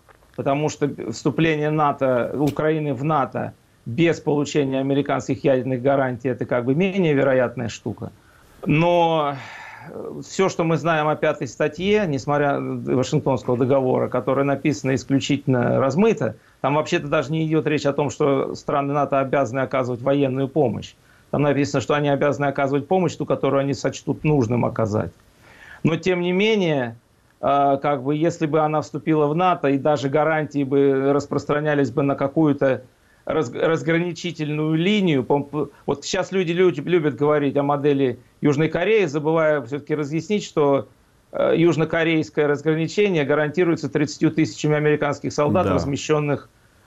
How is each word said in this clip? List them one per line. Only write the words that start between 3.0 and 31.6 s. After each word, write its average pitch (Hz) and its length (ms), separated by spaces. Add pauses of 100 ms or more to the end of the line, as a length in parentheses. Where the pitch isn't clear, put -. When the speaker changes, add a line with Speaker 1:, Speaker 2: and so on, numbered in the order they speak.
Speaker 1:
нато 131 480 (340)
без 151 320
получения 143 640
американских 139 640
ядерных 131 380
гарантий, 131 480
это 120 160
как 123 180
бы 131 100
менее 180 380
вероятная 127 560
штука. - 440 (520)
Но, 160 680 (580)
э, 143 340
всё, 190 220
что 170 160
мы 160 140
знаем 151 300
о 151 80
пятой 151 320
статье, 185 600
несмотря, 143 480
э, 131 40 (340)
Вашингтонского 127 640
договора, 127 500
которая 131 380
написана 139 480
исключительно 127 840
размыто, 135 580 (260)
там 143 140
вообще-то 156 320
даже 143 220
не 160 160
идёт 156 200
речь 147 180
о 143 80
том, 143 160
что 139 460
страны 143 400
нато 139 260
обязаны 135 400
оказывать 127 400
военную 135 480
помощь. 117 460 (360)
Там 135 120
написано, 143 400
что 151 100
они 147 160
обязаны 143 380
оказывать 139 420
помощь, 185 280
ту, - 100
которую 139 340
они 139 140
сочтут 139 500
нужным 123 400
оказать. 110 480 (720)
Но, 156 140
тем 175 260
не 180 100
менее, 175 640 (460)
э, 139 400
как 147 220
бы, 147 120
если 165 300
бы 156 140
она 151 200
вступила 151 460
в 147 100
нато, 175 320
и 139 80
даже 139 320
гарантии 151 560
бы 139 480
распространялись 143 800